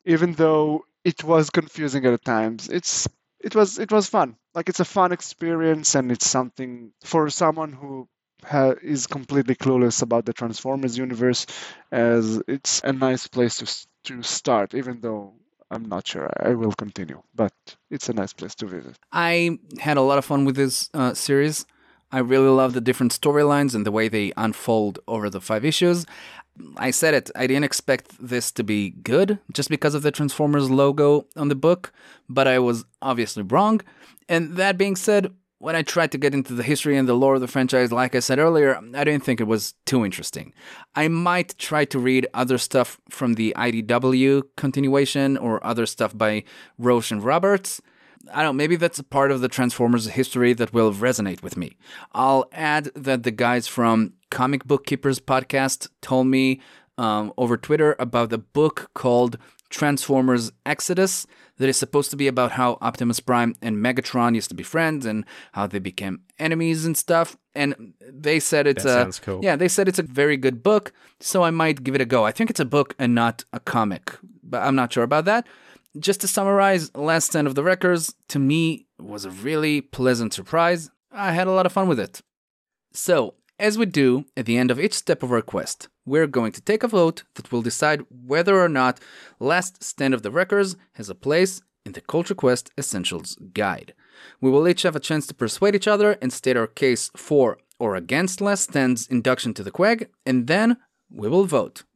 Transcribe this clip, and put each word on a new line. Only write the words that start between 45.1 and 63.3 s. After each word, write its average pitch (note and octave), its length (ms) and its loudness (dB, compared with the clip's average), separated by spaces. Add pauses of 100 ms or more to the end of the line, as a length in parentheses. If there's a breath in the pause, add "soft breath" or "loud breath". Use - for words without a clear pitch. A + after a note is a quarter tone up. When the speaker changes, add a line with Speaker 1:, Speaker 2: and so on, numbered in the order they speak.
Speaker 2:
or A2+ 280 -2
other A2+ 220 -2
stuff A2 320 -4
by G#2+ 240 0 (340 loud breath)
Roche A#2+ 360 2
and G#2 100 -4
Roberts. F3+ 580 0 (500 soft breath)
I D3 120 -2
don't - 20 2
know, D3 80 0
maybe D#3 240 0
that's E3+ 220 -2
a C#3 60 -14
part C#3 260 2
of C3+ 100 0
the B2+ 80 0
Transformers A#2+ 580 0
history B2 460 2
that A#2 220 -2
will A2+ 180 4
resonate G#2 500 -2
with F#2 140 -10
me. - 220 -8 (340 loud breath)
I'll C3 400 2
add D3+ 420 -2
that C3 280 -2
the A#2+ 80 -2
guys A#2+ 380 0
from A2+ 440 2 (180)
Comic C3 360 -2
Book C#3 180 0
Keepers C3+ 340 -2
podcast C3+ 720 -2 (140)
told C3 240 2
me, C3 340 2 (380 loud breath)
um, G#2+ 400 -2
over A#2+ 180 0
Twitter D3+ 420 2
about A#2+ 300 0
the A2+ 80 -4
book D3 560 -2
called A#2+ 460 2 (320 soft breath)
Transformers C3 840 0 (140)
Exodus F#3 600 -2 (300 soft breath)
that C3+ 120 0
is C3+ 80 2
supposed C#3 340 0
to C#3+ 60 -10
be C#3 100 0
about B2 260 0
how B2 300 0
Optimus A#2 380 -2
Prime A#2+ 420 0